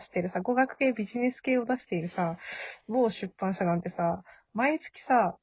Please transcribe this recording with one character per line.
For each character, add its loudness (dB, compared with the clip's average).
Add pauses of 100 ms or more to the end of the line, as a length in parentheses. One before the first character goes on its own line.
し -10
て -2
る 0
さ、 -4
語 0
学 2
系、 2
ビ -2
ジ -6
ネ 2
ス -6
系 2
を 0
出 0
し -12
て -2
い -2
る -4
さ、 -2 (500)
某 2
出 -6
版 -2
社 0
な 4
ん 0
て -4
さ、 -2 (280)
毎 2
月 -10
さ、 2